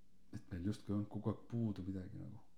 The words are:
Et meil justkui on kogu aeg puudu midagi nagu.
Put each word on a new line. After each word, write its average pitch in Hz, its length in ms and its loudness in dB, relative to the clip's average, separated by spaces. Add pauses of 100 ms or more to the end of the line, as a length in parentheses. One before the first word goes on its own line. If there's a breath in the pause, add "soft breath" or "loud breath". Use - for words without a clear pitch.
(360)
Et - 160 -6
meil 87 180 0
justkui 104 260 2
on 104 100 4
kogu 104 260 2
aeg - 180 -2
puudu 110 340 4
midagi 92 360 -2
nagu. 92 220 -8 (160)